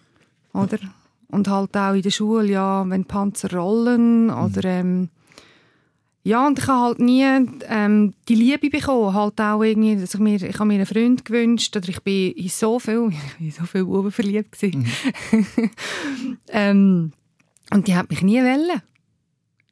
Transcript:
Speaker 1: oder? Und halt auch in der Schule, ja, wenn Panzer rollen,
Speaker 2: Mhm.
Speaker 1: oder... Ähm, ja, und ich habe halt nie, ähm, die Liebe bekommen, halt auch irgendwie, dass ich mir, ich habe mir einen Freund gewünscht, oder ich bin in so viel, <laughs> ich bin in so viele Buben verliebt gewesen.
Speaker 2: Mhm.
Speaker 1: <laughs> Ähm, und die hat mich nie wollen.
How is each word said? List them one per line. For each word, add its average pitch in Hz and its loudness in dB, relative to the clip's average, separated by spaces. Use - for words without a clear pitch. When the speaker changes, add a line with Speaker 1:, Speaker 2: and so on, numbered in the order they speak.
Speaker 1:
oder? - -2
Und 202 -2
halt 196 -2
auch 196 0
in 196 0
der 196 -2
Schule, 214 0
ja, 190 0
wenn 190 -2
Panzer 202 -4
rollen, 233 2
Speaker 2:
Mhm. 175 0
Speaker 1:
oder... 117 -2
Ähm, 180 -2
ja, 240 2
und 277 2
ich - -4
habe 254 2
halt 240 0
nie, 247 4
ähm, 208 2
die 233 4
Liebe 277 2
bekommen, 247 0
halt 208 0
auch 214 0
irgendwie, 220 2
dass 185 -4
ich 190 -2
mir, 208 2
ich - -8
habe 208 -2
mir 208 2
einen 196 2
Freund 240 2
gewünscht, 233 0
oder 180 -6
ich 185 -8
bin 190 0
in - -8
so 226 -2
viel, 226 -2
<laughs> - 0
ich 147 -10
bin 165 -10
in 151 -8
so 160 -10
viele 185 -4
Buben 190 -2
verliebt 208 -4
gewesen. 139 -2
Speaker 2:
Mhm. 220 0
Speaker 1:
<laughs> - -
Ähm, 196 2
und 202 2
die 180 2
hat 180 -2
mich 156 -6
nie 202 2
wollen. 277 0